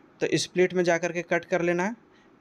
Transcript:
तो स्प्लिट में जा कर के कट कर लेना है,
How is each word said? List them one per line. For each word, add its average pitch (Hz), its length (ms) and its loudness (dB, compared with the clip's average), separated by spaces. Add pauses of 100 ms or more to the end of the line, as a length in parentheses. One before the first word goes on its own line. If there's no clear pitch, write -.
(200)
तो - 140 -2
स्प्लिट 180 400 0
में 180 100 2
जा 170 140 2
कर 170 140 -4
के 170 100 -4
कट 170 240 -2
कर 175 160 0
लेना 175 220 0
है, 226 120 -4 (460)